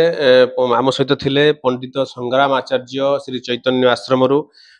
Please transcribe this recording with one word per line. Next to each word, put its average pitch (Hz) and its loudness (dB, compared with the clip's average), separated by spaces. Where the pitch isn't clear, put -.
ଏ, 131 4
ପ-, 127 -2
ଆମ 120 0
ସହିତ 135 -2
ଥିଲେ 143 0
ପଣ୍ଡିତ 127 -4
ସଂଗ୍ରାମ 131 -2
ଆଚାର୍ଯ୍ୟ 131 -4
ଶ୍ରୀ 127 -10
ଚୈତନ୍ୟ 127 -2
ଆଶ୍ରମରୁ। 131 0